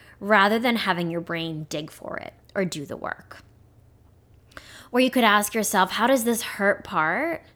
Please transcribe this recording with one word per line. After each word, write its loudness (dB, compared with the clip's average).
rather 4
than 2
having -2
your -4
brain -6
dig -8
for -12
it -12
or 0
do -6
the -10
work. -12
Or 2
you 4
could 2
ask 4
yourself, 2
"How 0
does 4
this -2
hurt -2
part -2